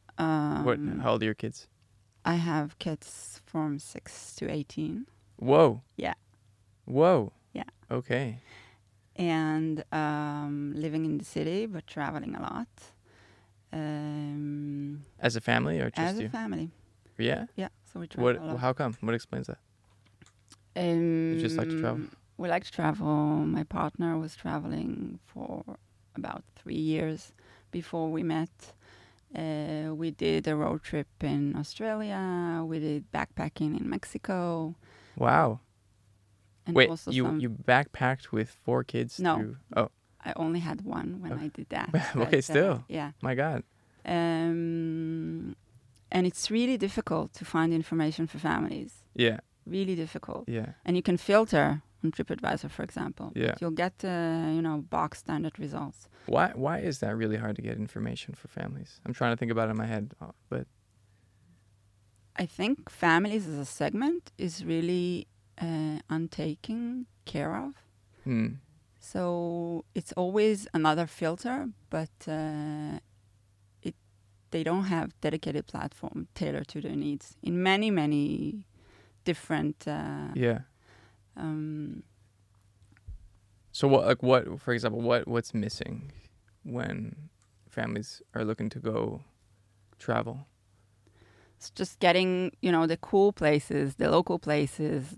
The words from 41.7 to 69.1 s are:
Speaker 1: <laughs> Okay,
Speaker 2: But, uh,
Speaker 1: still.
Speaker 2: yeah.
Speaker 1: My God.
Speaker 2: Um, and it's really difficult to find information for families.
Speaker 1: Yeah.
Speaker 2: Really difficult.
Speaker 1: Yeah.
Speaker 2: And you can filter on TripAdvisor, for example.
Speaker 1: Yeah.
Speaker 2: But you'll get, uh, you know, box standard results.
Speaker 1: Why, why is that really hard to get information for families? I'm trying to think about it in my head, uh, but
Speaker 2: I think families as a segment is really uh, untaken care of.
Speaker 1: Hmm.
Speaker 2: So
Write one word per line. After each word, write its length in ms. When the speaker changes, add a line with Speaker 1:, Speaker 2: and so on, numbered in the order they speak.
Speaker 1:
<laughs> 260
Okay, 140
Speaker 2:
But, 40
uh, 80
Speaker 1:
still. 460
Speaker 2:
yeah. 240
Speaker 1:
My 140
God. 260
Speaker 2:
Um, 1500
and 160
it's 240
really 260
difficult 580
to 100
find 280
information 540
for 120
families. 640
Speaker 1:
Yeah. 240
Speaker 2:
Really 300
difficult. 540
Speaker 1:
Yeah. 240
Speaker 2:
And 120
you 60
can 140
filter 640
on 80
TripAdvisor, 580
for 120
example. 520
Speaker 1:
Yeah. 180
Speaker 2:
But 80
you'll 100
get, 100
uh, 40
you 60
know, 160
box 280
standard 400
results. 500
Speaker 1:
Why, 280
why 240
is 200
that 180
really 200
hard 200
to 60
get 140
information 580
for 140
families? 560
I'm 100
trying 180
to 40
think 160
about 160
it 40
in 60
my 80
head, 340
uh, 120
but 180
Speaker 2:
I 100
think 440
families 580
as 100
a 60
segment 720
is 260
really 600
uh, 380
untaken 960
care 320
of. 180
Speaker 1:
Hmm. 220
Speaker 2:
So 880